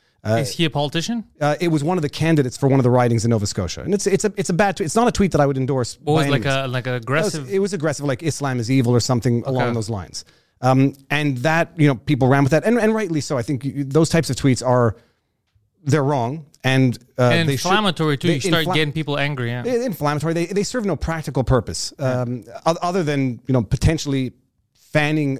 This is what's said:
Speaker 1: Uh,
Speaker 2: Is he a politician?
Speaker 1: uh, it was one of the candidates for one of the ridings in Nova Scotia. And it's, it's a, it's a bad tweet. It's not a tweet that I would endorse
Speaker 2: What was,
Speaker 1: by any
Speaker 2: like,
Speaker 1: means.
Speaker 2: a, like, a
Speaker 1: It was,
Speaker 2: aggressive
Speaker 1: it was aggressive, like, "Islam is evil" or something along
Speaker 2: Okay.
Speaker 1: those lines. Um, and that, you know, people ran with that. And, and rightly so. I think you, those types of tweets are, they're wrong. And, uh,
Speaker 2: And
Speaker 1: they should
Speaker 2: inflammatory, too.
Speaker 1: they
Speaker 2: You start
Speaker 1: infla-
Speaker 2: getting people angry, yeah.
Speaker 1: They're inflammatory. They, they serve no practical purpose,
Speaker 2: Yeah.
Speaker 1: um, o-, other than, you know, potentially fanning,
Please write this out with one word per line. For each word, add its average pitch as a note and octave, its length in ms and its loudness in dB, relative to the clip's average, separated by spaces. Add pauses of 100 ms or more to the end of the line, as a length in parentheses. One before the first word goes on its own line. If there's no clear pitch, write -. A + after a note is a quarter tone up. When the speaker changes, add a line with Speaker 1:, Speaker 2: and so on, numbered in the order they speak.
(240)
Speaker 1:
Uh, A2 160 0
Speaker 2:
Is C#3 100 -4
he E3+ 140 -2
a D#3 60 -2
politician? E3 540 -4 (160)
Speaker 1:
uh, D3 200 2
it F3 80 0
was D#3 160 0
one F3+ 120 0
of E3+ 60 -2
the D3 60 -2
candidates D3+ 480 0
for C#3 120 0
one C3+ 120 4
of B2 40 2
the B2 60 4
ridings A#2+ 340 2
in A#2 60 2
Nova G#2+ 160 2
Scotia. E2+ 360 -6
And F#3 120 -2
it's, G3 140 -2
it's F#3+ 160 0
a, G3+ 120 0
it's G3 140 -4
a F3 40 0
bad G3 220 0
tweet. E3 100 -4
It's D3+ 100 -2
not A#3+ 100 4
a A3 60 2
tweet F#3+ 200 2
that D3 80 2
I C#3+ 60 6
would C#3 100 0
endorse C3 460 -2
Speaker 2:
What D3 120 0
was, D#3+ 80 4
Speaker 1:
by - 20 -
any C#3+ 80 0
Speaker 2:
like, C#3 120 0
Speaker 1:
means. C#3 120 0
Speaker 2:
a, C3+ 120 -4
like, B2 200 -4
a - 20 -4
Speaker 1:
It B2 40 -2
was, A#2+ 80 -6
Speaker 2:
aggressive C#3+ 480 -2
Speaker 1:
it G3 100 0
was F#3+ 120 -2
aggressive, D3 340 -4
like, C3+ 180 -2
"Islam C3+ 340 -4
is A2+ 100 -4
evil" C3 240 2
or A#2+ 80 4
something A#2+ 460 0
along C3 160 -2
Speaker 2:
Okay. A#2+ 120 -2
Speaker 1:
those A2 140 -4
lines. G2+ 360 -10 (380)
Um, C3 320 4 (160)
and C#3+ 280 -2
that, D#3+ 380 0
you D3 100 4
know, C#3 80 4
people B2+ 340 0
ran C#3 140 4
with C3 80 2
that. D#3 140 2
And, A3+ 140 2
and A3 160 2
rightly E3+ 260 -2
so. C3+ 180 -4
I A#2 40 -2
think C#3 220 -4
you, C#3 200 -6
those D3 240 2
types E3 200 0
of C3 80 -2
tweets B2+ 300 2
are, B2 300 2 (880)
they're D3 180 2
wrong. C#3 440 -2 (180)
And, C3 340 2 (180)
uh, B2 140 4
Speaker 2:
And E3 180 2
Speaker 1:
they C#3 60 0
should E3 140 -4
Speaker 2:
inflammatory, E3+ 500 2
too. E3 80 -2
Speaker 1:
they E3 80 4
Speaker 2:
You C3+ 60 -2
start E3 260 0
Speaker 1:
infla- F3+ 80 -2
Speaker 2:
getting D#3 180 0
people D3+ 280 -4
angry, C3+ 300 -4
yeah. A#2+ 120 -6
Speaker 1:
They're A#3+ 200 -2
inflammatory. D3+ 520 -2
They, E3+ 120 -2
they F#3 180 -2
serve B3 200 -4
no F3 120 -2
practical D3+ 480 -4
purpose, - 560 -2
Speaker 2:
Yeah. B2+ 220 -2
Speaker 1:
um, A#2+ 200 -6 (220)
o-, E3 180 2
other F3+ 220 -2
than, C3+ 420 -2
you C3+ 60 0
know, B2+ 100 2
potentially C3+ 720 0 (420)
fanning, D3+ 640 0